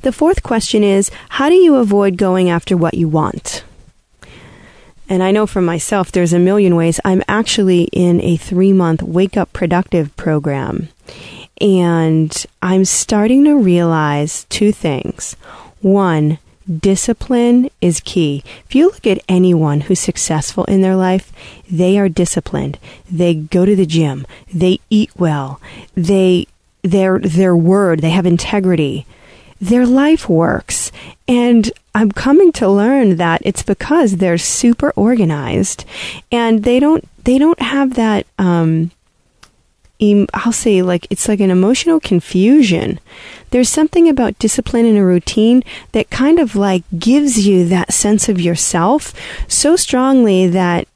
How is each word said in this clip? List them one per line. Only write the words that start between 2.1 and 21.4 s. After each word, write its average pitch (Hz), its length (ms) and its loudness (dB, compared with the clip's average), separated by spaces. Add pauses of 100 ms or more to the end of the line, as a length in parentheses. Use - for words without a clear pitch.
going 185 320 0
after 170 260 -2
what 165 200 -2
you 170 120 -2
want? - 560 -4 (1500)
And 185 140 -2
I 190 80 0
know 214 160 0
for 190 140 -4
myself, 175 500 -2
there's 175 220 0
a 175 60 2
million 185 360 2
ways. 165 300 0
I'm 190 240 0
actually 190 540 0 (100)
in 175 260 2
a 170 160 0
three-month 180 680 0
Wake 180 360 -2
Up - 160 -4
Productive 170 640 -2
program. 147 720 -4 (720)
And 165 840 0 (160)
I'm 185 220 2
starting 226 600 0
to 294 120 4
realize 165 920 0
two 208 240 0
things. - 640 -8 (420)
One, 170 600 0 (280)
discipline 240 1000 0 (100)
is 170 220 -2
key. 143 420 -4 (220)
If - 100 -12
you 311 120 4
look - 200 -4
at 196 220 -2
anyone 170 500 2
who's 175 220 -4
successful - 640 -4
in 190 160 0
their 190 160 0
life, 185 340 -2 (400)